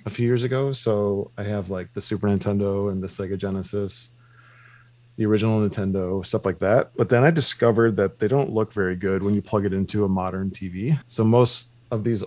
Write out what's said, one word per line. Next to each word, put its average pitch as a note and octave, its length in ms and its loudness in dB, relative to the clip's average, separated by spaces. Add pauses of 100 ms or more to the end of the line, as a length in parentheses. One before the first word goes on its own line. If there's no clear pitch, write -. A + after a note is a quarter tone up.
a A2+ 60 -6
few A#2 160 -2
years A#2+ 160 2
ago. C3 300 0
So G#2 680 -2
I G2+ 40 -6
have, G2+ 280 -4
like, F#2 240 -8
the G2+ 60 -8
Super G#2 260 -4
Nintendo G2+ 640 0
and F#2+ 100 -4
the F#2+ 60 -6
Sega G2 280 -6
Genesis, F#2+ 760 -6 (1080)
the A2 80 0
original G#2+ 420 2
Nintendo, F#2+ 560 -2
stuff - 220 -4
like F#2+ 140 0
that. G2+ 360 2
But G#2+ 140 0
then A#2+ 140 6
I D#3 80 6
discovered A#2 640 2
that G2 240 0
they G#2+ 80 0
don't C3+ 240 0
look G#2+ 200 -2
very F#2 240 -2
good F#2+ 280 -2
when G2+ 100 2
you G2+ 80 0
plug G2+ 240 -2
it F#2+ 80 0
into G2 320 0
a - 20 0
modern F#2+ 440 -2
T F#2+ 160 -12
V. A2 400 -2
So - 160 -2
most A#2 460 4 (200)
of A2 140 -4
these G#2+ 240 -2